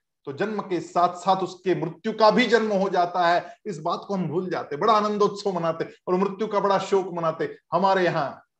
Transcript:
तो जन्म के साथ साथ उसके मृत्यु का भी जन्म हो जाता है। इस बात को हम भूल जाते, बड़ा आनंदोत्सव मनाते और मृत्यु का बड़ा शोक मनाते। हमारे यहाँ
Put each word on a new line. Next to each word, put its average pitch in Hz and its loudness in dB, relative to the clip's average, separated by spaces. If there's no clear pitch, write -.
तो 143 -10
जन्म 202 -4
के 185 -4
साथ 175 0
साथ 185 0
उसके 175 -2
मृत्यु 165 -6
का 214 6
भी 240 4
जन्म 220 2
हो 190 0
जाता 175 2
है। 170 0
इस 180 -8
बात 175 -4
को 202 -4
हम 180 -2
भूल 175 -4
जाते, 143 -6
बड़ा 214 2
आनंदोत्सव 208 0
मनाते 165 -4
और 185 0
मृत्यु 196 -2
का 202 -2
बड़ा 190 2
शोक 190 0
मनाते। 160 -4
हमारे 190 4
यहाँ 156 -2